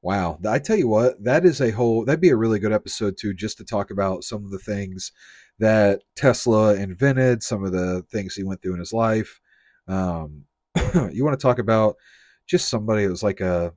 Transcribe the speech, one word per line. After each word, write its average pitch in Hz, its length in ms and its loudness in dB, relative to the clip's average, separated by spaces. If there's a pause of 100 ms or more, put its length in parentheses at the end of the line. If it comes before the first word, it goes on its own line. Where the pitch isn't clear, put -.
wow. 87 440 -4
I 110 120 0
tell 220 180 0
you 147 120 2
what, 110 360 2
that 151 220 2
is 139 160 4
a 117 80 2
whole, 113 340 0
that'd 151 160 0
be 180 80 6
a 135 80 6
really 110 220 2
good 104 140 0
episode 104 440 -4
too, 104 160 -6
just 104 240 -8
to 98 80 -20
talk 101 260 -4
about 95 320 -2
some 104 220 -10
of 98 60 -14
the 95 80 -10
things 98 540 -8 (460)
that 107 440 4 (140)
Tesla 110 580 4
invented, 120 680 0
some 101 220 -6
of 95 80 -4
the 90 380 -2
things 101 240 -8
he 98 100 -8
went 95 160 -8
through 92 140 -6
in 90 40 -8
his 87 140 -10
life. 110 480 -2 (480)
Um, 82 560 -4 (300)
<clears throat> 139 360 0
you 110 140 -2
wanna 143 140 0
talk 123 200 2
about 110 380 2 (500)
just - 220 0
somebody 107 360 0
that 98 60 0
was 87 120 -6
like 101 180 -2
a 87 360 -2